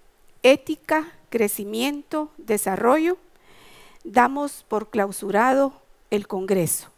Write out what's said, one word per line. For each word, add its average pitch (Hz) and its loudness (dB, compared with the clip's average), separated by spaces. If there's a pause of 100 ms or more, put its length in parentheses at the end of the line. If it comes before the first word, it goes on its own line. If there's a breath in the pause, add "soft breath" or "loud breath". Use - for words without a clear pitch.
(420)
ética, 311 2 (180)
crecimiento, 240 -4
desarrollo, 233 0 (880 soft breath)
damos 269 0
por 214 -4
clausurado 220 0 (380)
el 208 -2
Congreso. 190 -2 (100)